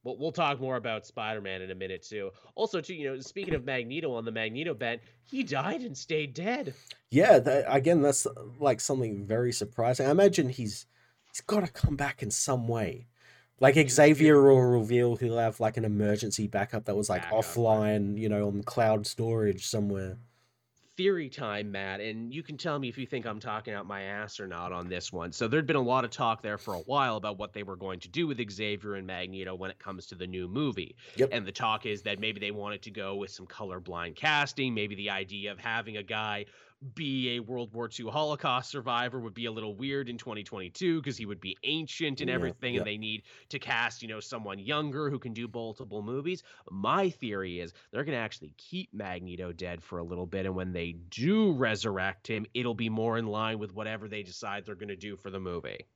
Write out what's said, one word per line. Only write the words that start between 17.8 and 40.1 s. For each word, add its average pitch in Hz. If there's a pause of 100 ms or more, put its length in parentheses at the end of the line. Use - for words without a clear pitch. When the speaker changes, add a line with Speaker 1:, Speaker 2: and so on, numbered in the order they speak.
Speaker 2:
you 110
know, 104
on 101
cloud 110
storage 110
somewhere. 98 (760)
Speaker 1:
Theory 185
time, 104
Matt, 98
and 113
you 160
can 151
tell 151
me 135
if 123
you 123
think 123
I'm 107
talking 110
out 101
my 98
ass 101
or 101
not 90
on 87
this 90
one. 85
So 117
there'd 147
been 156
a 139
lot 127
of 110
talk 117
there 104
for 104
a 87
while 131
about 101
what 104
they 104
were 95
going 92
to -
do 160
with 135 (120)
Xavier 104
and 95
Magneto 92
when 92
it -
comes 95
to 95
the 90
new 92
movie. 107 (220)
Speaker 2:
Yep. 131
Speaker 1:
And 107
the 98
talk 110
is 104
that 101
maybe 104
they 104
wanted 104
to 113
go 98
with 98
some 92
colorblind 90
casting, 143
maybe 104
the 101
idea 98
of 98
having 113
a 104
guy 107 (520)
be 131
a -
World 120
War 117
Two 113
Holocaust 143
survivor 123
would 110
be 117
a 113
little 110
weird 135
in 117